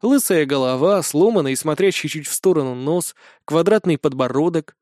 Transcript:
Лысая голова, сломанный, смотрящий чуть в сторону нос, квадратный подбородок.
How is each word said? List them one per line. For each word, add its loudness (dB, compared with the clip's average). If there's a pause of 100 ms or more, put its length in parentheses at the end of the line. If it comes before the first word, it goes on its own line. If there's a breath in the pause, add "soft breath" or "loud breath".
Лысая 2
голова, 0
сломанный, 0
смотрящий -2
чуть -10
в -8
сторону 0
нос, -4 (300 soft breath)
квадратный 2
подбородок. -2